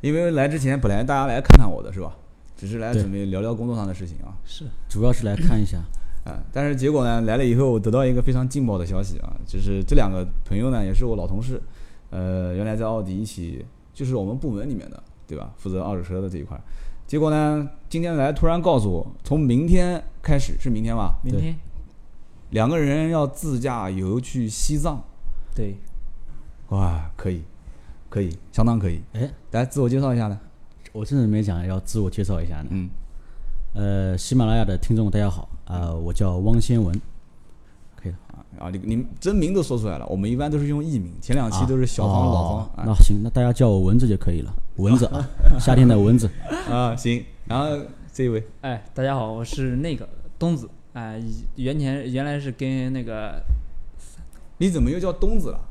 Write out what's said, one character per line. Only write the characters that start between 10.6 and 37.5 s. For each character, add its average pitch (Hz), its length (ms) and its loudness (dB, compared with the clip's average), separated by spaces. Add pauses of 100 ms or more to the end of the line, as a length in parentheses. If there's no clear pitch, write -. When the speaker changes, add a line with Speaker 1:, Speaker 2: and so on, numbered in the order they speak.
Speaker 1:
呢， 117 160 0
也 92 80 0
是 107 120 4
我 113 100 0
老 90 140 -4
同 95 120 -2
事， 123 220 -4 (480)
呃， 92 460 -4
原 101 100 -4
来 110 80 -4
在 110 100 -4
奥 110 160 -4
迪 92 160 -6
一 107 80 -6
起， 85 400 -10 (300)
就 139 100 -8
是 127 120 -2
我 101 80 -2
们 104 120 -4
部 139 140 -6
门 110 180 -6
里 127 60 -6
面 - 160 -10
的， - 120 -18 (240)
对 76 120 -10
吧？ 52 180 -12
负 - 140 -10
责 92 120 -4
二 95 140 -6
手 87 60 -6
车 90 180 -8
的 98 80 -8
这 90 80 -10
一 73 60 -8
块。 - 180 -14 (460)
结 147 120 -4
果 156 120 0
呢， 151 360 0 (220)
今 165 140 -4
天 170 120 -4
来 143 160 0
突 156 160 2
然 165 140 4
告 165 180 4
诉 104 120 0
我， 85 200 -2 (140)
从 151 160 0
明 135 260 2
天 180 360 4 (180)
开 143 180 4
始， - 220 2
是 135 80 2
明 110 160 0
天 113 100 -2
吧？ 110 280 2
Speaker 2:
明 127 100 0
天。 156 220 0
Speaker 3:
对。 - 20 -6 (960)
Speaker 1:
两 110 180 2
个 165 100 0
人 151 300 0
要 156 180 0
自 135 320 -4
驾 117 300 -4
游 95 320 -2
去 127 260 -4
西 127 300 0
藏。 147 260 -2 (520)
Speaker 2:
对。 98 220 -2 (920)
Speaker 1:
哇， 82 480 0
可 - 140 -4
以， 85 120 -6 (680)
可 104 100 -4
以， 90 160 -4 (160)
相 120 140 4
当 117 120 2
可 95 120 -2
以。 82 100 -4 (140)
Speaker 3:
哎。 120 160 -4 (220)
Speaker 1:
来， 117 120 0
自 135 160 -4
我 123 80 2
介 131 100 0
绍 135 140 0
一 120 60 0
下 110 100 -2
呢？ 101 100 -6 (540)
Speaker 3:
我 110 140 -8
正 139 120 0
准 113 120 4
备 107 120 2
讲 90 240 -2
要 92 140 -2
自 - 200 -2
我 95 100 0
介 101 120 -4
绍 87 200 0
一 82 40 -2
下 78 100 -4
呢。 76 140 -8
Speaker 1:
嗯。 92 200 -4 (840)
Speaker 3:
呃， 98 440 0
喜 - 160 -4
马 127 100 4
拉 110 120 4
雅 113 80 4
的 98 120 0
听 110 200 0
众 107 140 2
大 104 100 2
家 101 80 2
好， - 200 -6 (180)
啊， 87 260 -4
我 82 180 -6
叫 90 280 0
汪 107 200 4
先 117 240 4
文。 92 160 0 (960)